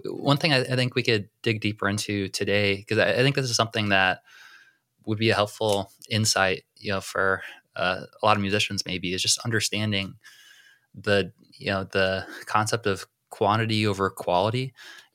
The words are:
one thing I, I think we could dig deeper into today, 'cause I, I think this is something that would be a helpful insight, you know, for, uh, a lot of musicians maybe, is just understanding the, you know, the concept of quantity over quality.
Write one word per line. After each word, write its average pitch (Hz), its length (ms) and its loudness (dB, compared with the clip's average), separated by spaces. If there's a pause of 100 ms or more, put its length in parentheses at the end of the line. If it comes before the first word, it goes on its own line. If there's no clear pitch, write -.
one 123 320 2
thing 160 160 2
I, 127 60 4
I 127 160 -2
think 123 200 0
we 131 80 0
could 107 260 0 (120)
dig 110 200 0
deeper 104 280 -2
into 101 400 -2
today, 101 580 0
'cause 110 120 0
I, 98 100 4
I - 80 2
think 135 180 4
this 131 140 -2
is 113 60 -2
something 110 340 0
that 95 300 4 (880)
would 107 140 -2
be 113 120 4
a 92 40 4
helpful 101 560 0 (180)
insight, 101 540 2 (140)
you 101 140 -6
know, 95 100 -2
for, 95 400 0 (340)
uh, 92 280 -2 (180)
a 113 40 0
lot 104 120 4
of 101 40 -2
musicians 101 440 -2
maybe, 90 280 -4
is 92 80 -4
just - 180 0
understanding 104 760 -2 (800)
the, 101 380 0 (240)
you 95 140 -6
know, 98 120 -2
the 95 420 0 (200)
concept 110 400 0
of 98 200 -2 (260)
quantity 107 560 2
over 98 220 0
quality. 107 640 0 (420)